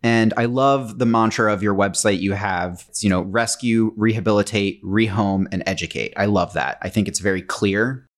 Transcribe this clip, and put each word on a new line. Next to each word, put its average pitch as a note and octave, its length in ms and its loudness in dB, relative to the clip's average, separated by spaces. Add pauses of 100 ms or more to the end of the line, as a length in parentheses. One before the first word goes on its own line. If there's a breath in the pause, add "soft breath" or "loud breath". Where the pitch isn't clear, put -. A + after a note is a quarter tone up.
And A2+ 360 2
I A#2+ 80 0
love B2+ 520 0
the B2 80 0
mantra A2+ 480 2
of G2+ 80 -4
your G2+ 140 0
website G2 440 0
you G2 140 0
have. F2+ 560 -4
It's, - 140 -10
you G#2 60 4
know, F#2 120 2
rescue, A2+ 760 0
rehabilitate, G#2 880 0
rehome, G2 680 2
and F#2 140 -4
educate. D#2 520 -4
I G2+ 80 2
love G2 280 0
that. C#2 280 -4
I - 80 -6
think G2+ 180 0
it's - 120 -6
very F#2 220 -2
clear A2 640 -2 (120)